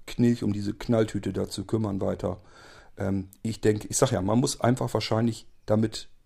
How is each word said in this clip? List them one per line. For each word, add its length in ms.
Knilch, 380
um 80
diese 200
Knalltüte 640
da 140
zu 160
kümmern 360
weiter. 380
Ähm, 320
ich 180
denke, 280
ich 80
sag 160
ja, 100
man 180
muss 200
einfach 320
wahrscheinlich 540
damit 420